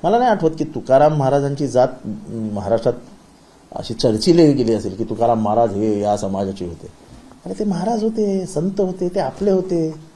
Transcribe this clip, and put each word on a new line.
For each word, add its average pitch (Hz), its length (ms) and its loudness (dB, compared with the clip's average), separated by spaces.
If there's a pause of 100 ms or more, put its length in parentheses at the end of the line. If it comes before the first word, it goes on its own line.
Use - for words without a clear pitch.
मला 196 140 2
नाही 247 120 2
आठवत 170 280 2
की 151 60 -2
तुकाराम 139 520 4
महाराजांची 139 520 0
जात, 123 200 4 (160)
म, 110 480 -8
महाराष्ट्रात 101 400 0 (800)
अशी - 220 -8
चर्चिली 147 580 4
गेली 120 220 2
असेल 101 220 -4
की 113 80 -4
तुकाराम 113 360 0
महाराज 110 340 2
हे 104 260 0
या 104 160 2
समाजाचे 98 500 -4
होते. 82 200 -12 (580)
अरे 190 140 -8
ते 214 60 -2
महाराज 202 380 -2
होते, 208 440 -2
संत 185 340 -4
होते, 185 280 -2
ते 185 120 -2
आपले 185 300 -2
होते. 180 380 0 (280)